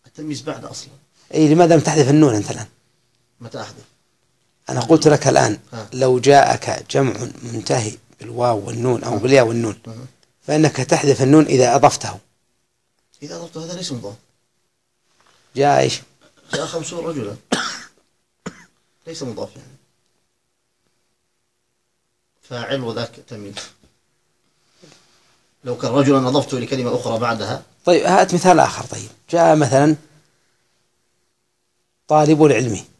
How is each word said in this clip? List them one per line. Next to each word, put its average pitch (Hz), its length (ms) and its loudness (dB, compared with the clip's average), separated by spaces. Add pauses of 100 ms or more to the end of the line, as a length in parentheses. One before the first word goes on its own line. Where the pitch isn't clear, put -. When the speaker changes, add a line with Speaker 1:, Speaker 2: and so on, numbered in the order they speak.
Speaker 1:
التمييز 151 340 -12
بعد - 240 -12
أصلًا. - 280 -18 (420)
Speaker 2:
إي، 156 140 4
لماذا 165 260 6
لم 151 60 6
تحذف 147 280 2
النون 143 260 6
أنت 104 160 -4
الآن؟ 120 160 -10 (720)
Speaker 1:
متى 117 200 -16
أحذف؟ 101 240 -18 (840)
Speaker 2:
أنا 131 120 -6
قلت 156 280 2
لك 147 200 2
الآن، 127 300 2 (140)
Speaker 1:
ها. 110 200 -14
Speaker 2:
لو 127 260 0
جاءك 127 720 2
جمع 135 220 0 (300)
منتهي 117 500 -6 (280)
بالواو 113 460 -4
والنون 117 380 -4
أو 117 80 -6
Speaker 1:
ها. 107 60 -4
Speaker 2:
بالياء 131 280 4
والنون، 113 400 -4
Speaker 1:
ها. 113 80 -18 (520)
Speaker 2:
فإنك 151 300 2
تحذف 139 460 0
النون 147 220 6
إذا 127 300 2
أضفته. 135 440 0 (1040)
Speaker 1:
إذا 170 140 -16
أضفته 165 280 -14
هذا 165 100 -12
ليس 175 180 -10
مضاف. 107 220 -12 (1400)
Speaker 2:
جاء 139 240 2
إيش؟ 131 200 -2 (540)
Speaker 1:
جاء 151 120 -6
خمسون 165 400 -10
رجلاً. 120 300 -10 (800)
<coughs> - 880 -20
ليس 160 160 -14
مضاف 117 340 -12
يعني. - 200 -20 (2750)
فاعل 123 380 -8
وذاك 113 300 -8 (180)
تمييز. 104 260 -18 (2000)
لو 123 140 -8
كان 120 120 -6
رجلًا 135 380 2
أضفته 135 300 -2
لكلمة 123 380 -4
أخرى 113 220 -4
بعدها. 113 440 -4 (220)
Speaker 2:
طيب، 175 200 2
هات 185 300 2
مثال 175 260 4
آخر. - 240 0
طيب، - 240 -14 (220)
جاء 165 260 4
مثلًا 143 400 2 (2000)
طالب 151 360 4
العلم. 117 400 2 (160)